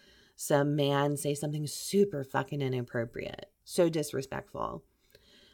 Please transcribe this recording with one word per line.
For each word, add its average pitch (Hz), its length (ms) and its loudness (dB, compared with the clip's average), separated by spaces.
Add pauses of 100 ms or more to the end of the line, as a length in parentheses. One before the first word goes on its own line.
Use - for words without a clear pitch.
(360)
some 147 380 2
man 143 440 2
say 143 160 -2
something 151 320 -4
super 196 580 0
fucking 139 380 -2
inappropriate, 123 880 -4 (140)
so 170 260 4
disrespectful. 135 920 -4 (680)